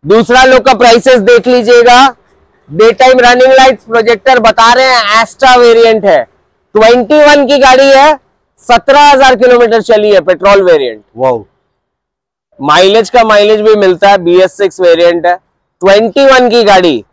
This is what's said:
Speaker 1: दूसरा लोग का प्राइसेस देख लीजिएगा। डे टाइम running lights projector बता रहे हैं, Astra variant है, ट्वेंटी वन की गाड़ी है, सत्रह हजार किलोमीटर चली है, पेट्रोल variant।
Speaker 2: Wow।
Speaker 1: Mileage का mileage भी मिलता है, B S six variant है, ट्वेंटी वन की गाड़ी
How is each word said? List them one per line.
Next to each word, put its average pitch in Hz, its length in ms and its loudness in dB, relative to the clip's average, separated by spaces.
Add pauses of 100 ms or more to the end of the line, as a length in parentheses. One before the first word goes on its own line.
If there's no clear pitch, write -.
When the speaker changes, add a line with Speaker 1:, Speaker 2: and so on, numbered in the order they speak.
Speaker 1:
दूसरा 226 400 0
लोग 262 220 0
का 262 80 0
प्राइसेस 240 480 0
देख 233 260 0
लीजिएगा। 240 500 2 (720)
डे 208 220 0
टाइम 254 280 0
running 247 340 0
lights 262 320 0
projector 233 540 -2
बता 226 340 0
रहे 262 120 0
हैं, 226 380 -2
Astra 254 340 -2
variant 226 480 2
है, 156 180 0 (520)
ट्वेंटी 240 440 0
वन 294 280 2
की 285 120 -2
गाड़ी 262 280 2
है, 277 280 2 (440)
सत्रह 277 500 0
हजार 262 260 2
किलोमीटर 233 460 0
चली 214 320 -2
है, 185 80 2
पेट्रोल 190 420 0
variant। 135 380 -2 (160)
Speaker 2:
Wow। 123 260 -4 (1160)
Speaker 1:
Mileage 190 500 -2
का 240 140 0
mileage 214 380 0
भी 214 140 2
मिलता 196 340 0
है, 202 80 0
B 175 240 -2
S 185 160 -4
six 196 240 -6
variant 170 440 0
है, 175 100 -2 (460)
ट्वेंटी 214 440 0
वन 254 240 0
की 233 140 -2
गाड़ी 180 500 0